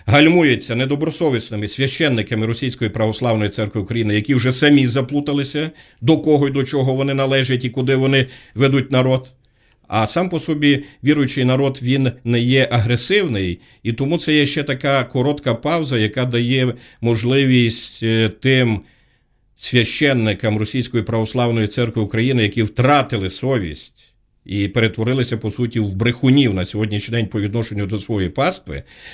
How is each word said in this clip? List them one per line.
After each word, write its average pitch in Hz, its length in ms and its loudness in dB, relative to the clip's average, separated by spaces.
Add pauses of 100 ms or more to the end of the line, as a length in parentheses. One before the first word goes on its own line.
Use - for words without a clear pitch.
гальмується 151 680 4
недобросовісними 135 920 -2
священниками 120 800 -2
Російської 117 440 -2
Православної 110 600 0
Церкви 107 300 -4
України, 107 340 -2
які 107 200 0
вже 127 180 2
самі 143 340 6
заплуталися, 143 840 -4 (300)
до 151 180 4
кого 147 300 2
і - 20 -2
до 135 140 -2
чого 131 300 0
вони 139 200 0
належать 131 500 0
і 123 60 -4
куди 131 260 0
вони 131 300 2 (280)
ведуть 135 360 2
народ. 131 400 0 (600)
А 110 140 0
сам 180 220 -2
по 170 120 -4
собі 147 440 0 (200)
віруючий 139 400 2
народ, 131 380 2
він 127 300 0 (120)
не 120 160 0
є 127 300 2
агресивний, 120 880 0 (220)
і 117 100 -4
тому 139 260 -2
це 156 160 0
є 147 120 4
ще 143 160 -4
така 139 420 -2
коротка 135 500 -2
пауза, 147 440 -2
яка 110 260 0
дає 123 500 0 (260)
можливість, 120 1040 2
е, 113 260 2 (120)
тим 123 400 2 (760)
священникам 113 1000 0
Російської 117 440 -2
Православної 113 640 0
Церкви 113 360 -2
України, 117 400 0
які 107 200 0
втратили 120 680 0
совість 104 840 -6 (300)
і 101 240 -4
перетворилися, 113 680 0
по 107 140 -6
суті, 117 300 -4
в 101 140 -4
брехунів 120 600 2
на 90 100 -2
сьогоднішній 104 480 -4
день 117 140 -2
по 104 140 -4
відношенню 104 460 -4
до 104 120 -4
своєї 95 320 -4
пастви, 131 520 -4 (320)